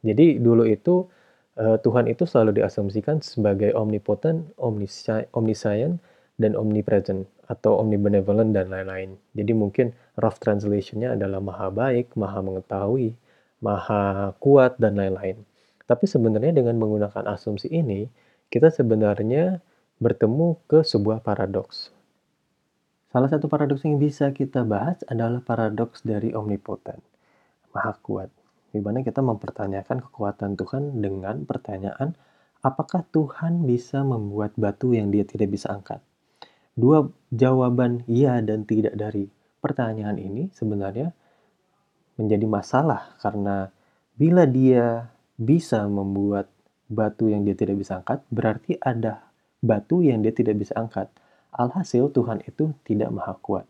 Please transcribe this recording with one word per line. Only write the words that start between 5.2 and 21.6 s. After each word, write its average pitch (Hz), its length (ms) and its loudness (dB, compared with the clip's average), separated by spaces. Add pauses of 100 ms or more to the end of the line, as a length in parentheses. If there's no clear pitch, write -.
omniscient, 110 640 -2 (360)
dan 104 200 0
omnipresent 104 720 0 (200)
atau 110 320 2
omnibenevolent 104 760 2
dan 95 160 -2
lain-lain. 95 480 -10 (160)
Jadi 110 160 -2
mungkin 110 400 0 (240)
rough 110 240 -2
translation-nya 104 720 -2
adalah 98 320 -4
maha 95 240 -8
baik, 120 480 -2
maha 98 240 -4
mengetahui, 101 720 -4 (480)
maha 101 800 -2
kuat, 131 400 6
dan 104 160 4
lain-lain. 95 480 -2 (400)
Tapi 196 240 2
sebenarnya 117 480 2
dengan 117 240 2
menggunakan 104 560 -2
asumsi - 320 -8
ini, 120 400 -4 (400)
kita 156 240 6
sebenarnya 113 880 2 (360)
bertemu 135 720 0
ke 156 160 6
sebuah 110 400 0
paradoks. 98 640 -4 (1200)